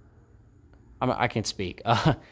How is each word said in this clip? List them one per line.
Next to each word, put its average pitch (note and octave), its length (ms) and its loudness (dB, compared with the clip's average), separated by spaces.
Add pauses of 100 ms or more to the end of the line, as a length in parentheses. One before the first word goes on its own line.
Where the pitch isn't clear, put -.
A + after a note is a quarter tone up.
(1000)
I'm, B2+ 100 0
I - 160 0
can't A2+ 200 -2
speak, - 360 -6
<laughs> - 40 -14
uh, A#2 280 4 (180)